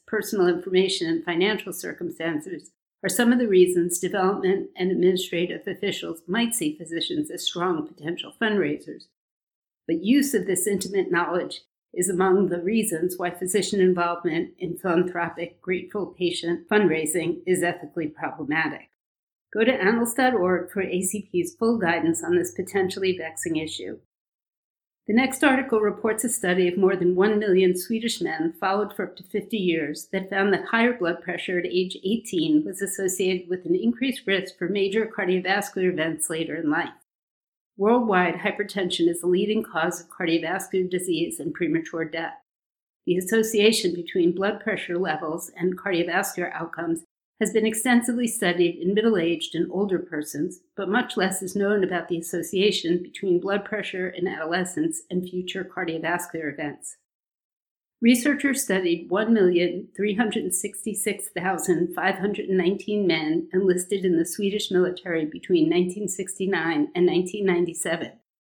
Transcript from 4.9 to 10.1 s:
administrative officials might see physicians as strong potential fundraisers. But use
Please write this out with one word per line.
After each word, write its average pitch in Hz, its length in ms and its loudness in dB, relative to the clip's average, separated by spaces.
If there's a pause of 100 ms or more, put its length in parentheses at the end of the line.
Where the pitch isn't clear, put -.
administrative 180 800 0
officials 180 580 -6
might 226 300 -2
see 151 200 -2
physicians 156 540 -6
as - 160 -8
strong 170 400 -2
potential - 460 -10 (100)
fundraisers. 156 640 -2 (800)
But 165 160 -2
use 254 320 4